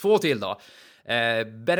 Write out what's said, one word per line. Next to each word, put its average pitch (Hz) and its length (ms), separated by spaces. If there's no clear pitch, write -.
två 208 160
till 143 220
då. 98 200
Eh, 117 420
Ben 175 140